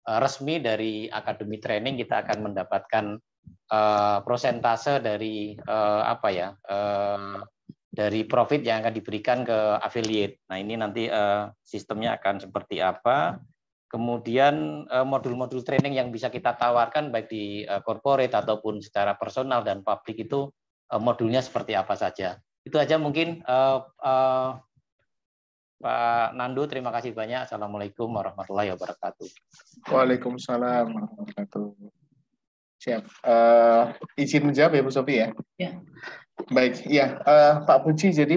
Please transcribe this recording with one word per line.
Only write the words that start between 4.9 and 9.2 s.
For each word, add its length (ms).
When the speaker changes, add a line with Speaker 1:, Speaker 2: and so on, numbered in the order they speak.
Speaker 1:
dari, 560
eh, 480
apa 240
ya, 240
eh, 880
dari 320
profit 380
yang 200
akan 120
diberikan 520